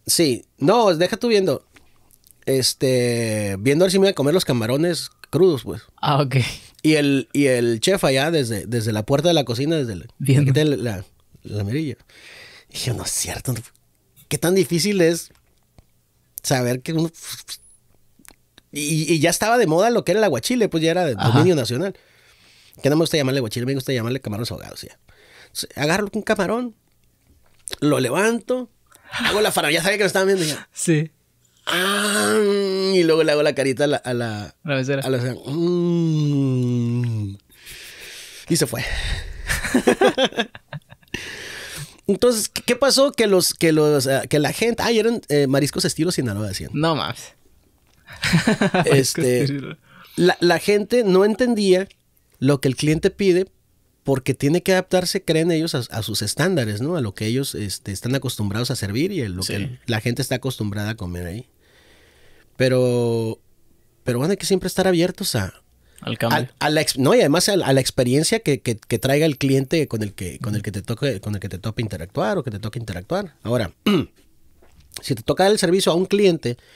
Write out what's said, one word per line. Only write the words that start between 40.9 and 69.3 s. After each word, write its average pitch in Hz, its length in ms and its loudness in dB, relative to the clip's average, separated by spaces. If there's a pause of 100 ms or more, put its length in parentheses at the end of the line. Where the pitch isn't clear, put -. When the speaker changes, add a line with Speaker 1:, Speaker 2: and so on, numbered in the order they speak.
Speaker 1:
Entonces, 220 420 0
¿qué, - 140 -10
qué 240 140 0
pasó? 269 360 2
Que 226 140 2
los, 185 260 2
que 165 200 2
los, 151 340 4
ah, 135 220 0
que 151 100 2
la 147 140 2
gente, 226 300 0
ah, 208 100 2
y 226 60 2
eran, 220 300 2
eh, 143 180 2
mariscos 139 380 0
estilo 160 260 -2
Sinaloa, 107 380 -2
decían. - 240 -8
Speaker 2:
No 160 220 0
mames. - 400 -8 (880)
<laughs> 185 640 2
Speaker 1:
Este, - 40 2
Speaker 2:
Mariscos 139 340 2
estilo. 127 520 0 (400)
Speaker 1:
la, 175 240 4
la 170 180 4
gente 208 460 2
no 190 200 6
entendía 208 600 2 (520)
lo 139 220 2
que 139 80 0
el 127 80 -2
cliente 156 340 0
pide 190 360 2 (580)
porque 135 280 0
tiene 147 300 0
que 190 100 0
adaptarse, 185 500 0
creen 165 280 0
ellos, 160 240 0
a, 131 60 -2 (100)
a 110 120 -6
sus 101 200 -6
estándares, 131 580 -2
¿no? 165 160 -4
A 143 60 -2
lo 101 120 -6
que 110 120 -6
ellos, 127 280 -2
este, 98 380 -8
están 120 220 -4
acostumbrados 120 560 -4
a 123 60 -4
servir 123 360 -4
y 170 100 -4
a 107 60 -4
lo 92 140 -6
Speaker 2:
Sí. 98 100 -6
Speaker 1:
que 123 320 -6
la 110 160 -2
gente 120 220 -4
está 127 140 -4
acostumbrada 107 560 -6
a - 20 -14
comer 87 320 -8
ahí. 98 200 -10 (1120)
Pero, 120 800 0 (640)
pero 120 140 -2
bueno, 160 140 0
hay 196 40 -2
que - 80 -8
siempre 185 220 0
estar 185 220 0
abiertos 180 480 0
a 95 180 -4 (460)
Speaker 2:
Al - 180 -8
cambio. 139 300 0 (100)
Speaker 1:
a, 143 80 -2
a 151 40 0
la 156 100 2
ex-, - 180 -2
no, 143 160 4
y 247 60 6
además 156 280 4
a, 208 40 0
a 151 200 2
la 135 80 4
experiencia 139 600 0
que, 143 200 0
que, 113 160 -4
que - 220 -4
traiga 147 280 2
el 147 120 -2